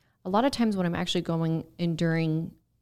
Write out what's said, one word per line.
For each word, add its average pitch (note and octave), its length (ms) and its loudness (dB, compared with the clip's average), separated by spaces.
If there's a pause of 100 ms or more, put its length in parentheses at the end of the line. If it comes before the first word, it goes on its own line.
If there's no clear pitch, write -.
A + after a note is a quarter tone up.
(240)
a F#3 60 -6
lot G#3+ 140 2
of C#4 80 2
times A3 240 0
when F3+ 100 0
I'm E3+ 80 0
actually E3+ 280 -2
going, E3 420 0 (140)
enduring E3 760 0 (280)